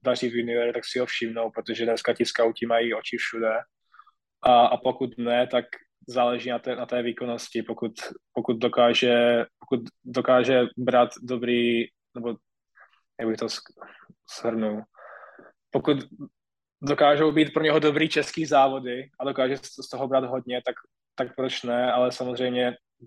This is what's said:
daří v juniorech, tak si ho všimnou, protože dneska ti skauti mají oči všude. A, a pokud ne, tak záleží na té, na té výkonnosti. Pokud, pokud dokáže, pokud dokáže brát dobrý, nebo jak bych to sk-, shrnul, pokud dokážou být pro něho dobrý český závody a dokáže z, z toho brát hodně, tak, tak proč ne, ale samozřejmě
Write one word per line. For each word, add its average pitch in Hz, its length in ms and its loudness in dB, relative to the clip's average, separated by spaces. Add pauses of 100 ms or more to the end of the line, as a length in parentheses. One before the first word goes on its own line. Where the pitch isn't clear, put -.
daří 123 260 0
v 117 80 -4
juniorech, 120 380 0
tak 117 100 -6
si - 140 -4
ho 123 80 0
všimnou, 113 440 -4
protože 117 340 -6
dneska 117 300 0
ti 120 100 -2
skauti 117 420 0
mají 117 280 2
oči 113 220 -6
všude. 113 360 -2 (920)
A, 123 240 8
a 123 100 2
pokud 127 420 -4
ne, 120 280 0
tak 123 180 -2 (440)
záleží 123 420 -2
na 120 80 -4
té, 123 180 -6
na 120 100 -8
té 123 160 -2
výkonnosti. 117 600 -6
Pokud, 113 300 -6 (400)
pokud 120 240 -2
dokáže, 120 880 4 (140)
pokud - 220 -4 (240)
dokáže 127 580 2 (140)
brát 123 340 2 (120)
dobrý, 120 640 0 (300)
nebo 117 220 -8 (840)
jak 113 80 -4
bych 110 80 -2
to 120 100 -4
sk-, - 400 -12 (540)
shrnul, 110 420 -2 (880)
pokud 139 280 0 (840)
dokážou 147 500 4
být 147 200 2
pro 151 100 0
něho 156 160 4
dobrý 151 300 2
český 151 380 -2
závody 131 720 2
a 131 60 -8
dokáže 135 320 -2
z, 98 40 -10
z - 300 -16
toho 131 180 -6
brát 131 160 2
hodně, 123 420 -6
tak, 127 80 -4 (400)
tak 123 220 -4
proč 131 260 -4
ne, 123 300 0
ale 123 200 2
samozřejmě 123 640 -2 (300)